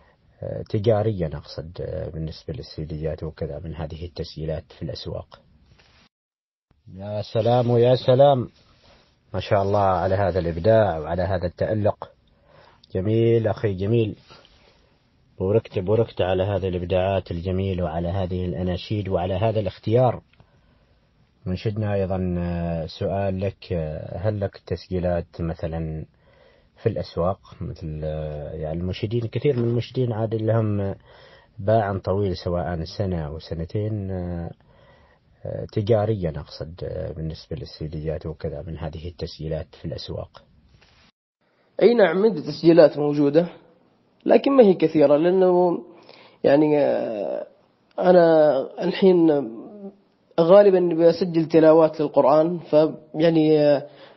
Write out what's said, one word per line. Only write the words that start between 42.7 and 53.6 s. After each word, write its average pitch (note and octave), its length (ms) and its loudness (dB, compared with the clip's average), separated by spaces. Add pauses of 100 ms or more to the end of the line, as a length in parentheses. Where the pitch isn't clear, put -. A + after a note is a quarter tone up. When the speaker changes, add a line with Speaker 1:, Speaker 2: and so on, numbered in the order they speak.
Speaker 2:
موجودة، D3 480 2 (800)
لكن C#4 260 4
ما C4+ 120 6
هي F#3+ 100 8
كثيرة، D3 440 4
لأنه F3+ 640 2 (640)
يعني، D3 360 4
آه، A2 680 -2 (520)
أنا E3 580 6 (260)
الحين E3 640 4 (920)
غالبا F3+ 560 6
بسجل E3 500 2
تلاوات D#3 560 6
للقرآن، D3+ 580 2
فيعني، D#3 1000 2
آه، D3 260 2 (320)